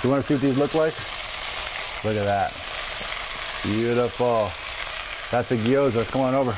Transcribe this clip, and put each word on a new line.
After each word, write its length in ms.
You 60
wanna 120
see 120
what 80
these 140
look 180
like? 200
Look 120
at 80
that. 280
Beautiful. 880
That's 200
a 60
gyoza. 540
Come 120
on 120
over. 240